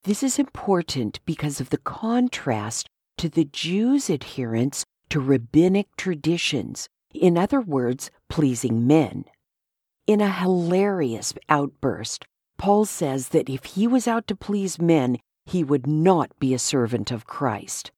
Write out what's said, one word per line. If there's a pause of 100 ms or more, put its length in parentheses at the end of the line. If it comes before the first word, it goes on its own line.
This
is
important
because
of
the
contrast (300)
to
the
Jews'
adherence (240)
to
rabbinic (100)
traditions, (240)
in
other
words, (180)
pleasing
men. (800)
In
a
hilarious (160)
outburst, (320)
Paul
says
that
if
he
was
out
to
please
men, (280)
he
would
not
be
a
servant
of
Christ.